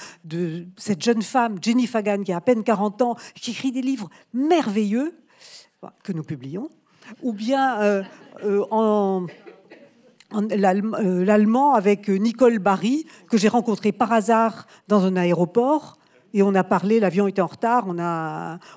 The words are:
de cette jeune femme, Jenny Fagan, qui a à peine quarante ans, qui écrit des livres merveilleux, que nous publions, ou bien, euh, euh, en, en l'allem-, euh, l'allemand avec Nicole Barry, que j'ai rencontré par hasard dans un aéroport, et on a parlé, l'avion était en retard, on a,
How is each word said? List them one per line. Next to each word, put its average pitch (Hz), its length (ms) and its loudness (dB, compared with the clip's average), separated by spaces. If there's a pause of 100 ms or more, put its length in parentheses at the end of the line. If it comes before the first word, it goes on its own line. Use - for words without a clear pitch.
(240)
de 170 420 -6 (100)
cette 180 260 -4
jeune 233 200 2
femme, 226 380 -2
Jenny 233 280 0
Fagan, 202 340 -2
qui 190 100 -4
a 175 40 -2
à 170 40 -4
peine 226 220 2
quarante 208 400 0
ans, 240 140 0 (180)
qui - 160 -12
écrit 254 220 -4
des 254 100 -6
livres 240 260 -4 (240)
merveilleux, 254 840 0 (880)
que 196 100 -8
nous 160 100 -6
publions, 156 480 -10 (520)
ou 247 100 -2
bien, 240 500 -2
euh, 202 200 2 (420)
euh, 202 260 0
en, 208 560 2 (1040)
en 214 100 -4
l'allem-, 202 580 0
euh, 185 260 0
l'allemand 220 500 4
avec 202 340 0
Nicole 226 500 2
Barry, 196 460 0 (240)
que 233 80 0
j'ai 208 120 4
rencontré 220 440 0
par 226 200 0
hasard 226 540 2 (220)
dans 196 160 4
un 185 120 0
aéroport, 180 840 0 (340)
et 196 100 2
on 196 120 2
a 185 100 4
parlé, 202 340 2
l'avion 196 300 2
était 190 140 -2
en 170 40 0
retard, 233 400 0
on 175 140 -6
a, 165 580 -6 (180)